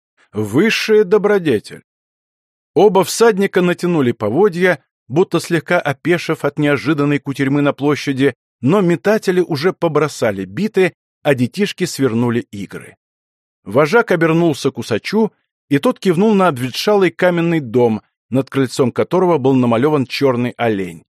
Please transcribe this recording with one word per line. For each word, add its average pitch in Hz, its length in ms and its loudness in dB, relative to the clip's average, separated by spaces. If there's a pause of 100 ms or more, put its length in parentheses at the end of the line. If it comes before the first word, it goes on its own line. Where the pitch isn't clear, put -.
(320)
высшая 190 720 2
добродетель. 180 800 0 (920)
Оба 190 300 4
всадника 196 580 0
натянули 175 480 0
поводья — 170 720 0 (240)
будто 170 320 0
слегка 170 400 -2
опешив 156 680 -4
от 143 140 -2
неожиданной 143 640 0
кутерьмы 139 420 -2
на 143 100 0
площади, 139 600 -2 (260)
но 165 200 2
метатели 185 600 0
уже 165 320 -2
побросали 143 720 -2
биты, 175 480 -2 (300)
а 147 140 2
детишки 175 480 -2
свернули 120 560 -2 (100)
игры. 95 460 -14 (680)
Вожак 151 480 0
обернулся 165 640 0
к - 60 -14
усачу, 185 540 -2 (360)
и 139 100 0
тот 247 220 -2
кивнул 196 340 2
на 190 140 4
обветшалый 160 640 0
каменный 170 480 0
дом, 117 420 0 (280)
над 127 180 -2
крыльцом 131 440 -2
которого 170 460 0
был 135 160 2
намалёван 127 520 2
чёрный 123 500 -2
олень, 98 480 -4 (140)